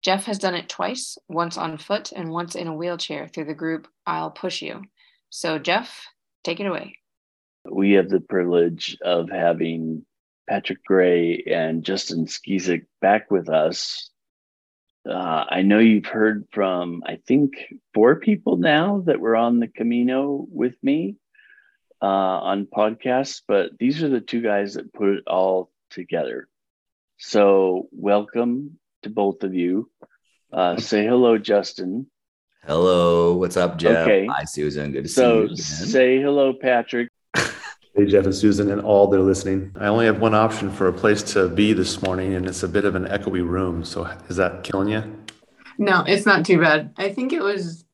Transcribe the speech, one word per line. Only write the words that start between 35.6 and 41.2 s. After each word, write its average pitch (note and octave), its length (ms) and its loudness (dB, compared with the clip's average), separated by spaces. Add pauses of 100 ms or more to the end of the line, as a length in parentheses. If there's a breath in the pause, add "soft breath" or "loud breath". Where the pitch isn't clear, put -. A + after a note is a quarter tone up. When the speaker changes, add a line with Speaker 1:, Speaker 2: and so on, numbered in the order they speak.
Speaker 2:
hello, C#3 320 2
Patrick. B2 560 -2 (260)
Speaker 4:
Hey, - 720 -2
Jeff F#2+ 180 6
and F#2+ 100 0
Susan G2+ 360 2
and G2+ 100 -2
all G2+ 280 6
that G2 100 4
are F#2+ 40 4
listening. F#2+ 560 0
I G#2 80 -2
only A2+ 200 4
have G#2 140 2
one A2 140 2
option G#2+ 360 2
for F#2+ 180 0
a F2+ 40 2
place G#2 300 2 (120)